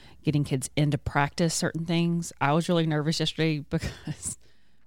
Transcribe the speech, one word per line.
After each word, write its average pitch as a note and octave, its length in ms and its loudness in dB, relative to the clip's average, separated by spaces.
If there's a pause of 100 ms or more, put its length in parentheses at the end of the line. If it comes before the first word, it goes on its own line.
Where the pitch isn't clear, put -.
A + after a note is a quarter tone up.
(240)
getting D3 200 2
kids C3+ 320 -2
into D3 220 2
practice D3+ 580 0
certain E3 300 -2
things. E3+ 560 0
I C#3+ 120 2
was E3 160 2
really E3 160 4
nervous D3+ 340 0
yesterday D#3 400 0
<laughs> - 100 -12
because - 680 -6 (500)